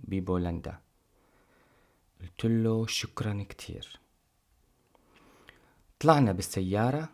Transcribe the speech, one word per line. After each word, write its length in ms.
ببولندا." 720
قلت 240
له: 420
"شكرا 640
كتير." 520
طلعنا 340
بالسيارة 800